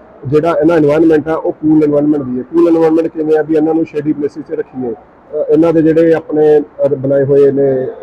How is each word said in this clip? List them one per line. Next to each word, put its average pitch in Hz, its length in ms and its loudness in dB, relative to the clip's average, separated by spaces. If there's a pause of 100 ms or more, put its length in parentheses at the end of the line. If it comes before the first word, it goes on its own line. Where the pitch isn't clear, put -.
(260)
ਜਿਹੜਾ 151 360 0
ਇਹਨਾਂ 165 160 2
ਏਨਵਾਯਰਮੇਂਟ 151 520 2
ਆ 160 60 -2
ਉਹ 175 160 -6
ਕੂਲ 156 340 0
ਏਨਵਾਯਰਮੇਂਟ 147 380 0
ਦਈਏ। 127 200 -8
ਕੂਲ 170 300 2
ਏਨਵਾਯਰਮੇਂਟ 160 360 2
ਕਿਵੇਂ 156 300 -2
ਆ - 20 0
ਵੀ 151 140 -2
ਇਹਨਾਂ 156 180 0
ਨੂੰ 160 120 0
ਸ਼ੇਡੀ 151 280 -6
ਪਲੇਸਿਸ 143 320 -6
'ਚ 165 60 -14
ਰੱਖੀਏ। 131 400 -8
ਅ, - 580 -10
ਇਹਨਾਂ 160 240 4
ਦੇ 165 80 2
ਜਿਹੜੇ 160 320 2
ਆਪਣੇ, 151 460 2
ਅ, 143 280 -4
ਬਣਾਏ 139 360 -2
ਹੋਏ 139 280 2
ਨੇ 131 360 -2 (160)